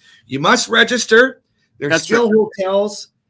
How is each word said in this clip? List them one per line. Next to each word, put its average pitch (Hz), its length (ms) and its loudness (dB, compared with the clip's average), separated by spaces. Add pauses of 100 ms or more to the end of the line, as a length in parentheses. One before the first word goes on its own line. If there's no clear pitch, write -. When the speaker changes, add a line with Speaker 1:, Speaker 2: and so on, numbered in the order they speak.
(280)
Speaker 1:
You 131 120 -8
must 208 300 0
register. 233 720 2 (360)
There's 143 140 -4
Speaker 2:
That's 160 140 0
Speaker 1:
still 226 260 0
Speaker 2:
right. 214 260 2
Speaker 1:
hotels. 196 520 -4 (200)